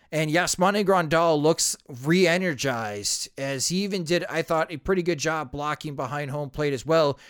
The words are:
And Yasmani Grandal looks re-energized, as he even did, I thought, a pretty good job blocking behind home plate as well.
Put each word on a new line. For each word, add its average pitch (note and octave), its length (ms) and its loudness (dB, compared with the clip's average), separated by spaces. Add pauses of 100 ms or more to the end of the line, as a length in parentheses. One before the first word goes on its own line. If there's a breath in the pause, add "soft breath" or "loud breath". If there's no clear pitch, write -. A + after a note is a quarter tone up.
(100)
And D#3 200 -2
Yasmani F3+ 560 2
Grandal E3 540 4
looks D#3 360 2 (280)
re-energized, C#3 1300 0
as C3+ 320 -4
he F#3 160 0
even F#3+ 200 -4
did, E3+ 260 0
I D#3 100 -2
thought, D#3+ 320 0
a D3+ 60 -8
pretty F#3 240 0
good E3 160 0
job D#3 340 -4
blocking D3 420 -6
behind C#3+ 360 -6
home C#3+ 180 -6
plate D3 240 -2
as B2 140 -6
well. D3+ 320 4 (120)